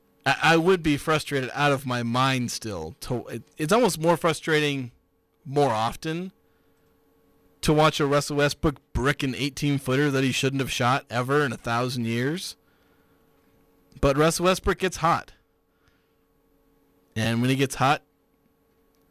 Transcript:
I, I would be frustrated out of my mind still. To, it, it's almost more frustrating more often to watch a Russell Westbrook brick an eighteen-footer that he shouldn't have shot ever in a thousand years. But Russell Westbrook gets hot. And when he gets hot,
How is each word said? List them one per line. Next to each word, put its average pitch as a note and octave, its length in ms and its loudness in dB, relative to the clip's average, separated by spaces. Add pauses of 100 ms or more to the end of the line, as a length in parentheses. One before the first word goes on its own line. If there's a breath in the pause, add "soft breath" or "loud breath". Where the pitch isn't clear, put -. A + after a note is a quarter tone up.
(260)
I, C3+ 160 2
I D#3+ 140 6
would E3+ 260 2
be D3 140 2
frustrated C#3 580 -2
out C#3+ 160 2
of C3+ 160 -2
my A#2+ 160 -2
mind B2+ 480 0
still. F2 520 -10
To, A#2+ 260 -6
it, B2 140 -12 (140)
it's D#3 160 -2
almost G#3+ 280 4
more E3 160 4
frustrating D3 760 0 (560)
more C3+ 240 2
often D#3 640 -4 (1300)
to E3 120 2
watch D3+ 280 4
a D3 60 2
Russell C#3+ 320 0
Westbrook C#3+ 400 0 (140)
brick B2+ 300 -2
an C3+ 140 -2
eighteen-footer C#3+ 760 0
that C3+ 140 0
he B2+ 80 0
shouldn't C3+ 280 -2
have B2 120 -4
shot B2+ 360 0
ever B2+ 360 0
in B2 80 -4
a G2 40 -8
thousand A#2+ 500 -4
years. B2+ 500 -4 (1400)
But C#3 160 4
Russell E3 300 2
Westbrook F#3 320 2
gets F#3 180 -2
hot. - 380 0 (1800)
And A2+ 260 0
when B2+ 100 2
he C3+ 40 2
gets C3+ 220 0
hot, C3+ 260 2 (1080)